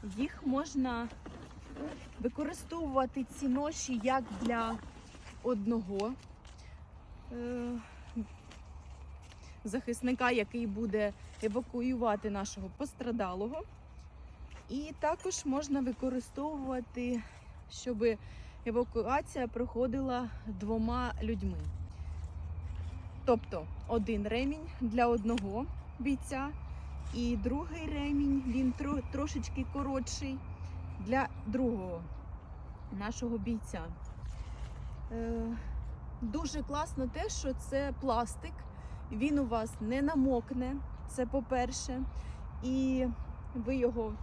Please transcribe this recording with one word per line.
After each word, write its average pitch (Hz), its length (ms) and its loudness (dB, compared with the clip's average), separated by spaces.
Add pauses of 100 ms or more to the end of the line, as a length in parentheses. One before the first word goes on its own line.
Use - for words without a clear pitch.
(180)
Їх 277 280 0
можна 254 600 2 (1120)
використовувати, 277 1040 0
ці - 240 -2
ноші, 262 560 2
як 262 200 6 (180)
для 226 360 2 (680)
одного, 208 680 2 (1200)
е, 240 400 -2 (1900)
захисника, 247 680 2
який 233 360 2
буде 208 460 2 (300)
евакуювати 233 880 2
нашого 196 480 -2
пострадалого. 233 840 -2 (1080)
І 294 300 -2
також 330 460 2
можна 277 360 4
використовувати, 254 1400 0 (480)
щоб 233 340 0 (600)
евакуація 240 840 2
проходила 247 840 2 (180)
двома 220 680 2 (100)
людьми. 190 340 0 (1700)
Тобто 208 360 4 (220)
один 208 400 2
ремінь 277 400 2 (140)
для 240 260 6
одного 226 580 2 (340)
бійця, 269 500 0 (640)
і 240 240 2
другий 311 480 0
ремінь, 285 640 4
він 254 320 4
тро-, 277 320 2
трошечки 269 600 0
коротший, 269 640 0 (640)
для 233 280 4 (180)
другого 208 560 2 (960)
нашого 233 380 0
бійця. 214 440 -2 (1300)
Е, 226 300 0 (800)
дуже 277 420 0
класно 285 440 0
те, 339 220 0
що 269 240 0
це 269 480 0
пластик, 247 520 2 (580)
він 285 280 4
у 277 60 6
вас 226 260 2 (100)
не 240 200 2
намокне, 262 720 4 (320)
це 254 180 2
по-перше, 254 760 2 (600)
і 262 420 4 (500)
ви 240 200 2
його 226 480 4